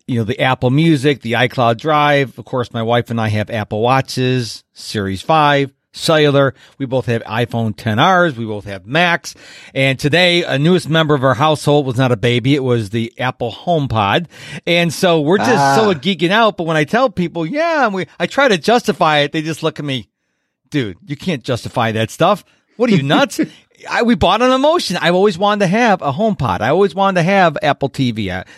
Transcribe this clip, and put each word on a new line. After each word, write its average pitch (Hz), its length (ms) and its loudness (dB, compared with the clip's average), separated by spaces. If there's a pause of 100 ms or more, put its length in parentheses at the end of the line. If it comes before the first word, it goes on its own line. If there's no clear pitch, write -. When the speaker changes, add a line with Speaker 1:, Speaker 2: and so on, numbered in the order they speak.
Speaker 1:
you 131 80 -4
know, 113 80 0
the 123 160 -4
Apple 131 300 0
Music, 147 500 2
the 113 140 -6
iCloud 117 440 0
Drive. 147 580 0
Of 113 100 -16
course, 123 260 -6
my 113 100 -4
wife 117 280 0
and 117 100 -2
I 110 80 -2
have 107 200 -2
Apple 107 320 -4
Watches, 127 920 -2
Series 98 500 -6
five, 147 500 2 (200)
cellular. 139 640 2 (240)
We 139 80 -6
both 123 200 -4
have 117 180 -2
iPhone 113 520 -4
ten 107 220 -4
Rs. 175 380 2
We 113 80 -8
both 104 220 -10
have 98 200 -14
Macs. 170 480 -2 (400)
And 135 240 0
today, 175 460 2
a 135 160 -2
newest 165 280 2
member 156 280 2
of 127 80 0
our 131 100 4
household 147 520 2
was 127 100 -4
not 127 160 2
a 120 40 0
baby. 120 380 0
It 139 80 0
was 117 280 -2
the 113 280 -4
Apple 123 320 -4
HomePod. 127 760 -2 (380)
And 170 300 0
so 170 260 2
we're 160 180 2
just 220 120 0
Speaker 2:
Ah. 202 260 2
Speaker 1:
so 214 180 2
geeking 165 360 -2
out. 214 260 2
But 175 120 -6
when 160 80 0
I 151 80 2
tell 247 260 0
people, 170 340 -4
"Yeah," 294 440 -2
we, 190 180 -6 (140)
I - 60 -2
try 277 200 2
to 202 120 2
justify 170 640 2
it, 147 120 0
they 160 100 -2
just 156 220 -6
look 160 160 -4
at 151 40 -8
me, 131 240 -6 (640)
"Dude, 117 340 -4
you 143 120 -10
can't 156 260 -6
justify 117 480 -4
that 110 220 -2
stuff. 185 320 0 (320)
What 240 140 -2
are 208 40 4
you, 151 80 2
nuts?" 196 420 0
Speaker 2:
<laughs> - 60 -8 (380)
Speaker 1:
I, 202 140 -2
we 233 140 2
bought - 260 2
an 254 80 4
emotion. 285 460 0
I've 170 180 0
always 185 240 2
wanted 202 220 0
to 202 80 2
have 214 340 2
a 143 100 -2
HomePod. 135 500 -2
I 113 80 2
always 180 260 2
wanted 196 240 2
to - 20 4
have 180 400 2
Apple 143 260 0
T 127 220 -2
V. 104 180 -4
Uh, 90 140 -6 (160)